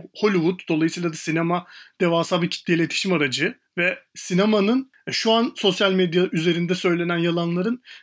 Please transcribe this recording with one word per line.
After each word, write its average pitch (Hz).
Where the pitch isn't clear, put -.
Hollywood, 185
dolayısıyla 160
da 160
sinema 170
devasa 170
bir 175
kitle -
iletişim 165
aracı 147
ve 175
sinemanın, 208
e, -
şu -
an 226
sosyal 196
medya 180
üzerinde 170
söylenen 170
yalanların 170